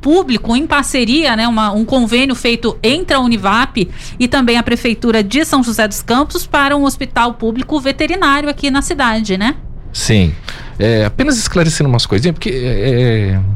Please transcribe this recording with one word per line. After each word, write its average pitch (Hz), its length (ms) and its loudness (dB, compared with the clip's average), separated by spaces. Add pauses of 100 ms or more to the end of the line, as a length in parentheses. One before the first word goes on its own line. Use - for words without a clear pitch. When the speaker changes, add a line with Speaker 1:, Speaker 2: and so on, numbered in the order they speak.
Speaker 1:
público 269 540 2
em 277 100 0
parceria, 269 680 0
né, 220 120 0
uma, 220 260 0
um 214 100 0
convênio 247 500 0
feito 233 480 -2
entre 311 320 0
a 277 60 2
Univap 226 680 0 (280)
e 247 120 0
também 240 280 2
a 233 60 0
Prefeitura 233 580 0
de 214 220 0
São 285 180 0
José 226 260 0
dos 202 140 -6
Campos 294 460 -2
para 285 300 2
um 285 80 2
hospital 247 480 -2
público 233 480 -4
veterinário 294 680 0
aqui 285 220 -2
na 277 100 2
cidade, 226 560 0
né? 226 180 0 (360)
Speaker 2:
Sim. 92 420 2 (440)
É, 110 260 2
apenas 262 340 0
esclarecendo 165 520 0
umas 120 160 2
coisinhas, 151 280 0
porque - 160 -4
é, 120 840 2
é, 95 40 2 (160)